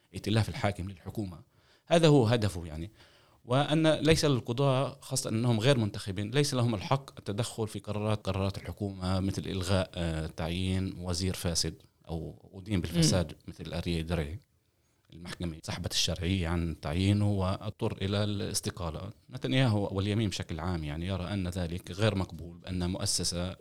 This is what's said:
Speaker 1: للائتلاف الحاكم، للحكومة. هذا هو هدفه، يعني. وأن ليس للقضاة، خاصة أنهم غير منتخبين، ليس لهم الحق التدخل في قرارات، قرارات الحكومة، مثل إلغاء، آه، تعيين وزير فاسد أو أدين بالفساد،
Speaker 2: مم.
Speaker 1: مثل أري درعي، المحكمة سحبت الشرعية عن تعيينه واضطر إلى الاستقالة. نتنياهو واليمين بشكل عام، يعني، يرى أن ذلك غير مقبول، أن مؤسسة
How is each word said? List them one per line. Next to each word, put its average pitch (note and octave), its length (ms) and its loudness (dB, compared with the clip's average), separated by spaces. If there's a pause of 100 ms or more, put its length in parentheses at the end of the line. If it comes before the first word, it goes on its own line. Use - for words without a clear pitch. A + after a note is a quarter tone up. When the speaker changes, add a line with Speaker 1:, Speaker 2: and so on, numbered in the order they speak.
(120)
Speaker 1:
للائتلاف G#2 380 0
الحاكم، F#2+ 400 -4
للحكومة. G2 500 -10 (460)
هذا E3 220 6
هو C#3+ 180 10
هدفه، G#2 400 2
يعني. D#2 260 -8 (540)
وأن C#3+ 420 2
ليس D#3 380 6
للقضاة، C3 760 2
خاصة - 280 -4
أنهم A2+ 300 4
غير C3 180 6
منتخبين، G#2 540 -2
ليس C#3+ 220 2
لهم A#2+ 220 2
الحق C3 420 -2
التدخل A2 500 -4
في G#2 120 -10
قرارات، G#2 460 -2
قرارات F#2+ 320 0
الحكومة، F#2+ 600 -2
مثل G2 260 0
إلغاء، F#2 500 0
آه، D#2+ 320 -2
تعيين F#2 680 -2
وزير F2+ 360 -2
فاسد - 480 -2 (260)
أو D#2+ 460 -8
أدين G2 280 -2
بالفساد، F#2 500 2
Speaker 2:
مم. - 60 -16 (100)
Speaker 1:
مثل D#2+ 260 -10
أري E2+ 300 0
درعي، E2 360 -2 (760)
المحكمة E2+ 500 -8
سحبت F#2 280 -6
الشرعية E2+ 560 0
عن E2+ 340 -2
تعيينه G2+ 500 2
واضطر G2 720 -2
إلى G2+ 220 0
الاستقالة. F#2+ 880 -4 (180)
نتنياهو B2+ 640 2
واليمين G2+ 380 2
بشكل F2 300 -6
عام، E2+ 240 -2
يعني، D2+ 240 -6
يرى F#2 260 -4
أن F#2+ 140 -2
ذلك F2+ 440 -6
غير G2+ 240 2
مقبول، E2+ 500 -6
أن F2 240 -2
مؤسسة F2+ 720 -2